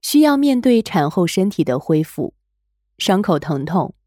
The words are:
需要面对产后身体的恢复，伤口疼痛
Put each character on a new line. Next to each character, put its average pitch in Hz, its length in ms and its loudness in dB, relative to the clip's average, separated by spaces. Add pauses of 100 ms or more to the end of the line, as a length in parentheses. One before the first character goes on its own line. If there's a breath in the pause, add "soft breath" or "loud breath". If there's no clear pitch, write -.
需 - 200 2
要 294 160 4
面 277 240 2
对 240 200 4
产 156 300 -2
后 175 160 0
身 190 240 -2
体 170 140 -2
的 127 160 -2
恢 156 240 0
复， - 300 -8 (640)
伤 196 220 0
口 190 160 0
疼 139 280 -4
痛 160 300 -4 (120)